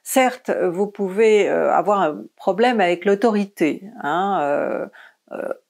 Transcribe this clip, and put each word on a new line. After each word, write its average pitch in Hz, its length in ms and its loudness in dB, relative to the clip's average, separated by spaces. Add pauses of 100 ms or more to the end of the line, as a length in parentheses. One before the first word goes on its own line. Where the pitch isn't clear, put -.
Certes, - 480 0
vous 185 380 -2
pouvez, 202 600 2
euh, 160 240 0
avoir 190 280 2
un 151 240 -2 (100)
problème 220 460 0
avec 175 240 0
l'autorité, 202 800 0 (180)
hein, 180 400 -2
euh, 147 440 -2 (440)
euh, - 220 -8 (180)